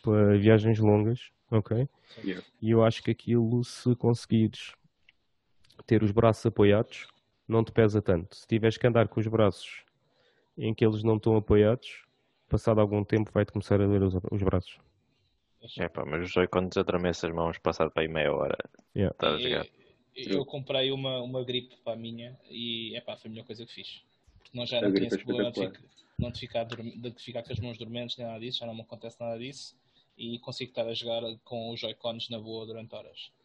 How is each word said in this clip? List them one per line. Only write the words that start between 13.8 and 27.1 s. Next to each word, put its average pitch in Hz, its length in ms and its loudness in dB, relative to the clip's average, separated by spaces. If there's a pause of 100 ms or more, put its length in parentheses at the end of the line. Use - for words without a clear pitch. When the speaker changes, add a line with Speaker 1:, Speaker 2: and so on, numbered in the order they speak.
Speaker 1:
a 101 60 4
doer 101 160 4
os, 95 120 2 (160)
os 101 120 -2
braços. 92 360 -2 (1000)
Speaker 4:
É 87 100 -4
pá, - 160 -8
mas 78 200 -4
os 87 80 -10
Joy-Cons 90 440 0
adormecem 87 540 -2
as 82 60 -6
mãos 82 220 -2
passado 80 340 -2
para 80 100 0
aí 80 60 -2
meia 76 240 0
hora. 71 240 -2 (380)
Speaker 1:
Yeah. 98 200 0
Speaker 4:
Estás 78 200 0
a 78 40 -4
Speaker 2:
E 120 120 -4
Speaker 4:
jogar. - 160 -4 (500)
Speaker 2:
eu, 127 220 -4
eu 135 60 -2
comprei 135 460 -4
uma, 135 320 -4
uma 127 220 -6
grip 123 260 -8 (140)
para 117 100 -6
a - 20 -10
minha 117 400 -14 (140)
e, 113 460 -8
é 120 40 -8
pá, 107 160 -14
foi - 120 -18
a 110 40 -14
melhor 110 140 -16
coisa 113 180 -14
que - 80 -20
fiz. - 300 -18 (360)
Porque - 200 -16
nós 120 100 -6
já 120 100 -2
Speaker 3:
A 113 40 0
Speaker 2:
não 101 80 2
Speaker 3:
grip 95 180 2
Speaker 2:
tínhamos 98 140 -4
Speaker 3:
é - 20 -18
Speaker 2:
problema 123 280 -2
de 104 80 -6
Speaker 3:
espetacular. - 300 -8
Speaker 2:
ficar, - 280 -20
não 120 120 -4
de - 100 -12
ficar 117 240 -6
dormi-, 117 360 -12
de 120 220 -12